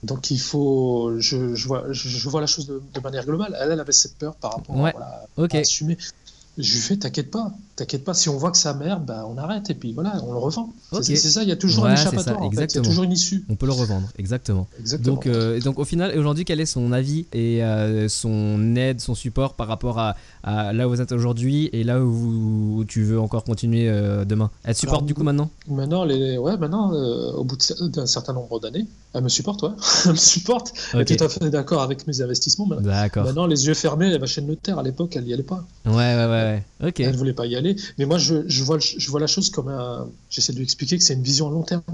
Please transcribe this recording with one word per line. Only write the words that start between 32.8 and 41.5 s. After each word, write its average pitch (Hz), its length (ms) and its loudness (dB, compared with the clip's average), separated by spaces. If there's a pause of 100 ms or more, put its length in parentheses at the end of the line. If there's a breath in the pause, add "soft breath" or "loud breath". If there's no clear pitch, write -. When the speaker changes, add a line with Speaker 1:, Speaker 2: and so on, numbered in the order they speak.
Speaker 2:
D'accord. 104 340 2
Speaker 1:
maintenant, 143 220 2
les 143 200 4
yeux 156 80 4
fermés, 156 320 2
elle 170 120 4
va 127 80 -4
chez 143 140 -4
le 143 60 -4
notaire. 156 320 -4
À 135 40 -2
l'époque, 143 320 -4
elle 123 120 -4
y 120 60 -2
allait 131 100 -2
pas. 180 200 -6 (220)
Speaker 2:
Ouais, 110 80 4
ouais, 120 220 4 (100)
ouais, 110 380 2 (180)
ouais. 143 80 0
Ok. 175 100 -8
Speaker 1:
Elle 131 160 2
voulait 127 180 0
pas 120 120 -4
y 120 100 -2
aller. 165 200 0 (240 loud breath)
Mais 139 60 2
moi, 156 120 2
je, 165 200 2 (100)
je 131 160 0
vois 147 120 2
le 151 60 0
ch-, - 160 -2
je - 140 -6
vois 143 80 0
la 151 80 0
chose - 240 0
comme 131 160 -4
un, 123 400 -6 (240)
j'essaie - 200 -2
de 120 60 -4
lui 131 60 -4
expliquer 135 340 -2
que 170 60 2
c'est 147 100 4
une 131 80 0
vision 139 260 0
à 143 40 -4